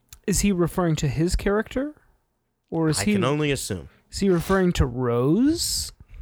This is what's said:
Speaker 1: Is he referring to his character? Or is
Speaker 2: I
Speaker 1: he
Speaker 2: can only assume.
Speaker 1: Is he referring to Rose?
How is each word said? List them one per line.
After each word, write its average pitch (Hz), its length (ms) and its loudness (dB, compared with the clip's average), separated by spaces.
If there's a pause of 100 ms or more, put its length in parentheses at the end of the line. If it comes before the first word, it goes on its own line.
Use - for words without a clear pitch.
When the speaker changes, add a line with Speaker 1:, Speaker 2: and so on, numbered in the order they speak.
(260)
Speaker 1:
Is 190 140 0
he 202 120 2
referring 170 440 0
to 151 120 -2
his 156 280 0
character? 220 580 -2 (760)
Or 160 200 0
is 147 100 0
Speaker 2:
I - 40 -2
Speaker 1:
he 208 100 2
Speaker 2:
can 190 100 2
only 147 260 0
assume. 95 380 -6 (220)
Speaker 1:
Is - 80 -10
he 196 100 2
referring 180 440 2
to 156 120 2
Rose? 131 1080 0 (320)